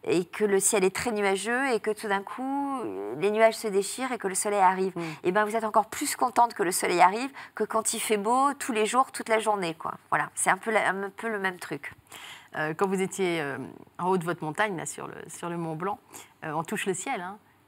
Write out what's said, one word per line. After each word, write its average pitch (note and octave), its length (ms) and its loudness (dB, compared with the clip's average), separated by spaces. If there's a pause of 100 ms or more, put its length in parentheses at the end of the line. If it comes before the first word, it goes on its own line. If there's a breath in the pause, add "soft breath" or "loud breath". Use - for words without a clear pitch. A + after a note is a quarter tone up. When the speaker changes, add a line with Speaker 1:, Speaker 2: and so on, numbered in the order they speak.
Speaker 1:
et F3 220 2
que - 180 -4
le G3 160 4
ciel G3 240 2
est F#3+ 120 4
très - 160 -2
nuageux G#3 580 0
et A3+ 100 2
que A3 120 -2
tout G#3+ 160 -6
d'un G3+ 160 0
coup, C4+ 560 -4
euh, G2+ 400 -6
les F#3 100 2
nuages A3 240 6
se A3 140 -8
déchirent G3+ 440 -2
et A#3+ 60 -4
que G3+ 100 -4
le F#3 60 -2
soleil G#3 260 0
arrive. F#3+ 380 4
Speaker 2:
Mm. E3+ 40 -2 (240 loud breath)
Speaker 1:
Eh F3+ 60 2
ben, G#3+ 140 2
vous G#3 100 -2
êtes A3+ 80 0
encore G#3+ 220 2
plus - 300 -4
contente A#3+ 400 4
que G#3 80 0
le F3 80 2
soleil F3+ 300 2
arrive A3 280 6 (240 loud breath)
que - 100 -4
quand A3 300 -2
il A3+ 60 -4
fait G#3+ 180 2
beau B3 380 4
tous - 160 -4
les G#3+ 160 2
jours, B3 240 2
toute - 180 -8
la A3 80 4
journée, G3+ 380 0
quoi. - 180 -6 (160)
Voilà, D3 240 0
c'est - 160 2
un F3+ 80 4
peu A3+ 140 -2
la, G3+ 180 4
un G3 220 -2
peu A3+ 180 -6
le G#3+ 80 -2
même F#3+ 220 -2
truc. - 340 -8 (640 loud breath)
Speaker 2:
Euh, D3+ 180 -2
quand G3 140 2
vous F#3 140 0
étiez, F3+ 400 0
euh, C#3 180 -4 (400)
en F3 80 -2
haut F#3 100 4
de E3 80 -4
votre E3+ 180 -4
montagne, F#3 320 -2
là, D#3 120 -6
sur - 200 -10
le, - 60 -14 (140)
sur E3+ 220 -10
le E3+ 80 -6
Mont D#3+ 180 -6
Blanc, F#3 240 -6 (460 loud breath)
euh, D#3+ 80 -8
on D#3+ 100 -2
touche - 240 -4
le G3 80 0
ciel, B3 260 -6
hein, F#3+ 160 -10 (300 soft breath)